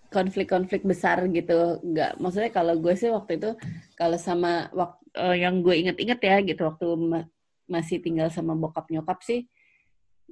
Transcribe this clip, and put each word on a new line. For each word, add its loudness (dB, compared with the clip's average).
konflik-konflik 0
besar 2
gitu? 2
Nggak, 0
maksudnya -2
kalau 2
gue 2
sih 0
waktu -2
itu, -2
kalau 0
sama 0
wak-, -4
eh, 2
yang 2
gue 6
inget-inget 0
ya 6
gitu, -2
waktu -6
ma-, -2
masih -4
tinggal 0
sama -4
bokap -4
nyokap -4
sih, -2